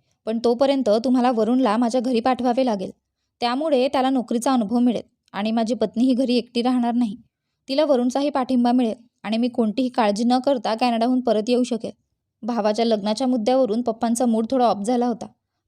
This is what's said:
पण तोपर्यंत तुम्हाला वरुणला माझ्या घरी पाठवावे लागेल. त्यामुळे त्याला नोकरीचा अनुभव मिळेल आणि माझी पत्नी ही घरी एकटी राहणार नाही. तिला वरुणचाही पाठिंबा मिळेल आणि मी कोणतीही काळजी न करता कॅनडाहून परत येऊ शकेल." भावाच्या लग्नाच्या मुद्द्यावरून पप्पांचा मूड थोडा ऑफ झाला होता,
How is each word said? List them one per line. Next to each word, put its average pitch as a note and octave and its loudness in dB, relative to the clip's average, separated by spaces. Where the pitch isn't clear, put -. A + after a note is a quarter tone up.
पण A3+ -4
तोपर्यंत C4 2
तुम्हाला B3 2
वरुणला A3+ 2
माझ्या B3 0
घरी A#3+ 0
पाठवावे B3+ 0
लागेल. F#3+ -4
त्यामुळे C4 0
त्याला C4+ 0
नोकरीचा B3 -2
अनुभव A#3+ 0
मिळेल B3 2
आणि G#3 -4
माझी A3+ 0
पत्नी A3 0
ही C4 4
घरी B3 0
एकटी A#3+ -2
राहणार A#3+ 0
नाही. A#3+ 0
तिला C#4 2
वरुणचाही C4+ -2
पाठिंबा B3 0
मिळेल B3 0
आणि G#3+ -4
मी A#3+ 0
कोणतीही A#3+ -2
काळजी A3 0
न B3 2
करता B3+ 0
कॅनडाहून A#3+ 0
परत A3 0
येऊ B3 2
शकेल." - -4
भावाच्या G#3+ -2
लग्नाच्या A3 0
मुद्द्यावरून B3 0
पप्पांचा A#3 -2
मूड A3 0
थोडा B3 2
ऑफ G3+ 0
झाला A#3+ 0
होता, A#3+ -6